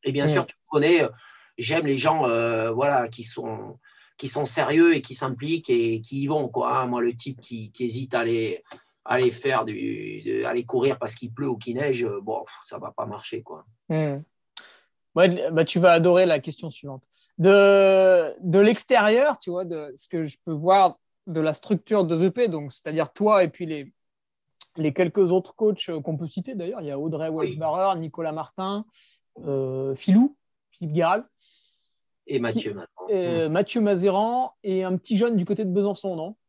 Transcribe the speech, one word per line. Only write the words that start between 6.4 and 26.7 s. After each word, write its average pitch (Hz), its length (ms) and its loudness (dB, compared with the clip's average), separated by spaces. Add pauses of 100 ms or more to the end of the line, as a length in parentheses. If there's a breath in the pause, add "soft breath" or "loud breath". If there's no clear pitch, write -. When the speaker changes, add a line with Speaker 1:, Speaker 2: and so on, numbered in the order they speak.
Speaker 1:
quoi, 123 300 -2
hein. 127 80 -2
Moi, 123 160 -4
le 120 120 0
type 127 260 -12
qui, 110 320 -14
qui 127 120 -6
hésite 123 300 -6
à 120 60 2
aller, 113 420 -2 (420 loud breath)
à - 100 -2
aller 127 160 4
faire 120 340 -2
du, 104 580 -8
de, 110 220 -2
à - 60 -4
aller 120 140 -2
courir 127 340 0
parce 113 160 -8
qu'il 117 180 -12
pleut 135 160 -6
ou 123 80 -4
qu'il 117 180 -10
neige, 127 300 -2
euh, 101 180 -6
bon, 107 220 -8
pff, - 180 -20
ça - 160 -16
va - 180 -12
pas - 100 -6
marcher, - 360 -12
quoi. - 240 -20 (220)
Speaker 2:
Hmm. 151 300 -2 (960 loud breath)
Ouais, 170 360 4
bah, 165 140 2
tu 170 160 -2
vas 175 120 8
adorer 175 320 6
la 156 160 2
question 156 300 -12
suivante. 135 340 -16 (320)
De, 190 1040 6
de 180 180 2
l'extérieur, 233 800 4
tu - 120 -12
vois, 180 140 -4
de 151 320 -10
ce - 120 -20
que 165 160 -4
je 143 200 -10
peux 170 80 -6
voir 175 460 2 (280)
de 160 140 -4
la 156 120 0
structure 196 520 -2
de 165 120 0
Z 175 140 2
P, 240 180 0
donc, 147 240 -6
c'est-à-dire 156 400 -4
toi 202 320 4
et 160 40 0
puis 170 180 -8
les, 147 260 -10 (840)
les 151 180 -2
quelques 180 380 2
autres 185 220 -2
coachs, 214 360 0
euh, 160 100 -6
qu'on 156 160 -6
peut 160 120 -8
citer 220 260 -10
d'ailleurs, 190 260 -8